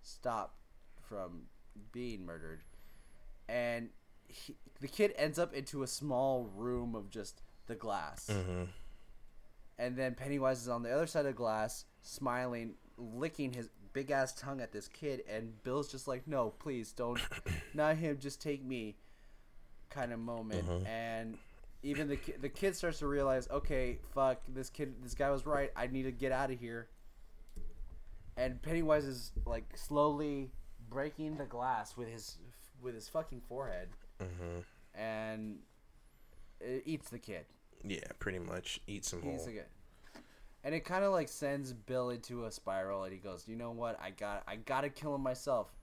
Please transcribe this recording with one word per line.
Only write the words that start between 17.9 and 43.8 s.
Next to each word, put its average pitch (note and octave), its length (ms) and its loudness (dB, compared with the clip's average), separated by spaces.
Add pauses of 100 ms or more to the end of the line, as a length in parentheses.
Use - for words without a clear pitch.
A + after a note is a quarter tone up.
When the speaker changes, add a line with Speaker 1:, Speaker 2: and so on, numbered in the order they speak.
Speaker 1:
him, D#3 240 2
just C3+ 200 -4
take C#3+ 240 0
me," A#2 340 -2 (920)
kind B2 240 -2
of A#2 60 -2
moment. A2+ 480 0
Speaker 2:
Mm-hmm. F2 180 2
Speaker 1:
And A2+ 520 -2 (460)
even C#3+ 260 2
the C#3+ 80 4
ki-, - 220 -2
the C#3 100 0
kid G3 260 2
starts E3+ 240 0
to D3 80 2
realize, C3+ 420 4
"Okay, C3+ 480 4 (160)
fuck, C3+ 240 6 (100)
this B2+ 220 -2
kid, C3 240 -2 (100)
this A#2+ 120 -2
guy C#3 160 4
was C#3 160 2
right, C#3+ 280 4
I B2 120 2
need C3 160 2
to C3 80 2
get B2+ 200 2
out C3 200 4
of B2 80 -2
here." A#2 280 -4 (1500)
And B2+ 240 0
Pennywise D#3 440 6
is, B2+ 260 -2 (140)
like, A2+ 200 2 (100)
slowly D3 760 4 (380)
breaking D3+ 480 -2
the C#3+ 80 0
glass B2 520 0
with A#2+ 100 -2
his, A2+ 300 -8 (460)
with B2 120 -2
his A2 140 -10
fucking D#3 400 -2
forehead. G#2+ 400 -2 (320)
Speaker 2:
Mm-hmm. F2 800 -6
Speaker 1:
And A2 560 -2 (1040)
it B2+ 260 -2
eats D3+ 240 -2
the A#2+ 100 -6
kid. F2 260 -6 (380)
Speaker 2:
Yeah, F#2+ 220 -2 (140)
pretty F#2 200 0
much. F2+ 480 -4
Eats G#2 240 -4
him F2 80 -4
Speaker 1:
Eats E2 240 -2
Speaker 2:
whole. - 40 -4
Speaker 1:
the A#2+ 60 -6
kid. G#2 120 -8 (1000)
And D3 120 2
it D#3+ 100 0
kinda, G3 240 6
like, E3+ 180 6
sends C#3 460 0
Bill B2 380 2
into A#2+ 340 -4
a A2 60 -2
spiral, F#2+ 540 0
and F#2 60 -4
he F#2+ 60 -8
goes, F2+ 300 -8
"You A2 80 -6
know A#2 160 -4
what? A#2 280 -2